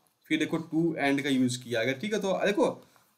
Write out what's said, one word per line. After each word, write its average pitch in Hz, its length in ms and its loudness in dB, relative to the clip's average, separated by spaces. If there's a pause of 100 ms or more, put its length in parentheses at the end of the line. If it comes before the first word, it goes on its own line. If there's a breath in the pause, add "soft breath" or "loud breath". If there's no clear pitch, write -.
(280 soft breath)
फिर 156 120 0
देखो 160 180 -2
two 160 420 0
and 139 220 2
का 139 80 -2
यूज़ 127 340 2
किया 117 200 -2
गया। 131 100 0
ठीक 208 200 -6
है, 208 60 2
तो 185 260 -2
देखो 208 400 0 (320 soft breath)